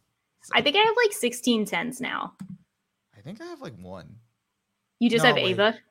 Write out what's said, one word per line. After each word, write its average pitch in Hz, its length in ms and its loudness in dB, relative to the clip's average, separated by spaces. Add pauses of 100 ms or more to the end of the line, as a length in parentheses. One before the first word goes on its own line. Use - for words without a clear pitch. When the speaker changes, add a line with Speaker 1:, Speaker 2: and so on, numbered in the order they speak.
(440)
Speaker 1:
So - 120 -12
Speaker 2:
I 240 60 4
think 285 140 0
I 392 40 4
have, 440 180 4
like, 466 160 2
sixteen 233 520 0
tens 170 360 -6
now. - 320 -8 (840)
Speaker 1:
I 104 40 -20
think 196 200 -14
I 330 40 -14
have, 339 160 -14
like, 147 160 -14
one. 92 400 -16 (840)
Speaker 2:
You 240 100 4
just 233 140 4
Speaker 1:
No, 262 40 6
Speaker 2:
have 240 80 6
Speaker 1:
wait. 185 160 2
Speaker 2:
Ava? 208 260 2 (140)